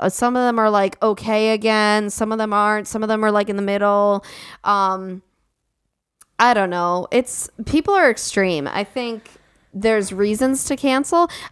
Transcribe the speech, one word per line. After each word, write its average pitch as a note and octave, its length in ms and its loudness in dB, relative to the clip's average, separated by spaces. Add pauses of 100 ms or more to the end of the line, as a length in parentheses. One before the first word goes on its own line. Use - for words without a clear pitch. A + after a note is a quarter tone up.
Uh, F#3+ 80 0
some B3 260 0
of B3 80 2
them A#3 160 2
are, G#3+ 100 4
like, G3 320 0
okay A3 520 0
again. G#3+ 560 2
Some A3 240 -4
of A3+ 40 -2
them G#3+ 140 -2
aren't. G#3 340 0
Some A3 160 -6
of A3 60 -2
them A3 160 0
are, G#3+ 80 2
like, G#3 160 2
in G3+ 80 -4
the G3+ 60 -2
middle. G3+ 640 2 (400)
Um, F#3+ 560 -2 (1160)
I A#3+ 160 4
don't G3 160 0
know. F3 420 -2
It's, - 380 -2 (160)
people D#4+ 280 0
are F4 180 6
extreme. F3+ 560 -2
I - 160 -4
think A#3 460 -8 (440)
there's G#3 380 0
reasons G#3+ 540 0
to C#4 100 -2
cancel. C#4+ 540 2 (220)